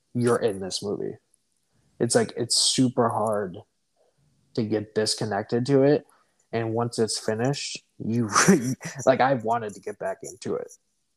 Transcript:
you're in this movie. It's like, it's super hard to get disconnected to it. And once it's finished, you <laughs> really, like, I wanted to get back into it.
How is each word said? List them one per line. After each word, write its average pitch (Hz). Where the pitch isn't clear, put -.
you're 120
in 98
this 95
movie. 104
It's 123
like, 117
it's 120
super 123
hard 107
to 120
get 104
disconnected 107
to 135
it. 143
And 113
once 117
it's 110
finished, 120
you 113
<laughs> -
really, 131
like, 131
I 131
wanted 113
to 190
get 208
back -
into -
it. -